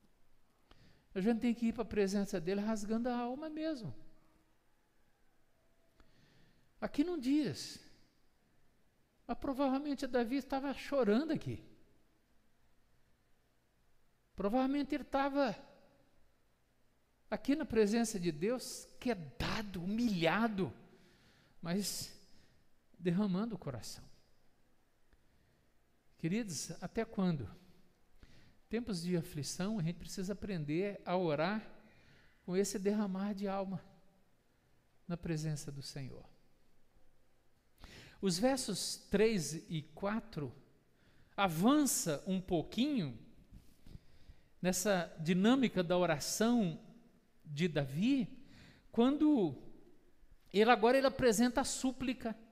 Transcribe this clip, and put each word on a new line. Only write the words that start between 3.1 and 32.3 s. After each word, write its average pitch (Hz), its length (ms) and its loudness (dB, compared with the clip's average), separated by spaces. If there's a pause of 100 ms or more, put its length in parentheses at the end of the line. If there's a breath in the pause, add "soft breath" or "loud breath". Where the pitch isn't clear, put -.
alma 262 320 -6
mesmo. 302 460 -6 (2750 soft breath)
Aqui 220 240 0
não 349 140 0
diz, 262 640 0 (1500)
mas 233 140 -6
provavelmente 277 680 0
Davi 247 300 0
estava 277 400 -2
chorando 262 560 2
aqui. 127 320 -4 (2750)
Provavelmente 262 580 0
ele 269 100 -2
estava 269 520 0 (1800)
aqui 269 240 0
na 311 80 -2
presença 220 560 2
de 170 140 0
Deus, 208 520 -4 (140)
quedado, 190 840 -4
humilhado, 190 920 2 (880 soft breath)
mas 180 580 -4 (800 soft breath)
derramando 190 560 0
o - 20 -10
coração. - 460 -10 (2250)
Queridos, 175 540 -4 (120)
até 220 220 -4
quando? 160 440 0 (1160 soft breath)
Tempos 220 340 -2
de 175 140 0
aflição, 180 640 -4
a - 20 -2
gente 170 140 -2
precisa 190 380 -6
aprender 190 720 -2
a 180 100 0
orar 180 500 0 (800 soft breath)